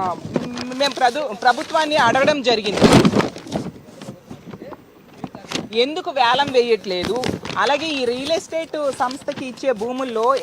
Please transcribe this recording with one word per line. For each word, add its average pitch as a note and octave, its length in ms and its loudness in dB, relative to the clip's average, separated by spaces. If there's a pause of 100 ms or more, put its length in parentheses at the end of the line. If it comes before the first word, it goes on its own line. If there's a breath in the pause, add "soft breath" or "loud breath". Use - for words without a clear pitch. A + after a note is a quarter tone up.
(800)
మేము C#4 200 0
ప్రదు-, B3+ 280 2 (160)
ప్రభుత్వాన్ని D4+ 540 2 (100)
అడగడం C#4 320 2 (100)
జరిగింది, G#3+ 380 4 (3000)
ఎందుకు D#4 260 -4 (100)
వేలం B3+ 360 4
వేయట్లేదు? G#3 600 0 (460)
అలాగే C#4+ 240 0 (120)
ఈ - 20 -2 (120)
రియల్ C#4 240 -2
ఎస్టేట్ D#4+ 400 -6 (240)
సంస్థకి C4+ 500 -4
ఇచ్చే C4 200 -2 (100)
భూముల్లో A#3+ 460 -2 (160)